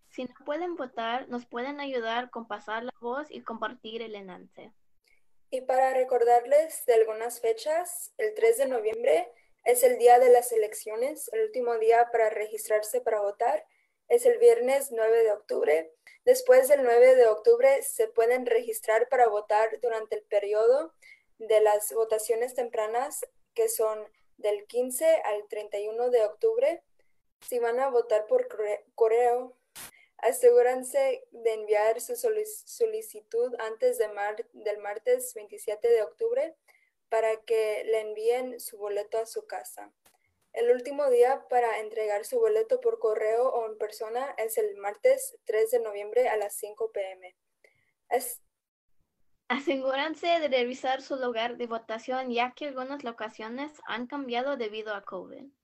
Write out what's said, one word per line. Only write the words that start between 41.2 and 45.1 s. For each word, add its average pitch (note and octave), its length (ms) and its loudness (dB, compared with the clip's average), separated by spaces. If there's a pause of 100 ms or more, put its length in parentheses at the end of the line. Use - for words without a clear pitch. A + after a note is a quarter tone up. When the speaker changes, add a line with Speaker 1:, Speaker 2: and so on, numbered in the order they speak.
Speaker 2:
para A#3 300 0
entregar G#3+ 440 -4
su B3+ 140 -6
boleto A3 420 2
por A#3 200 -2
correo A3+ 480 0
o A#3 180 -2
en A3 100 -12
persona A#3 640 -8
es A3 180 -4
el G#3 200 -2
martes G#3+ 680 0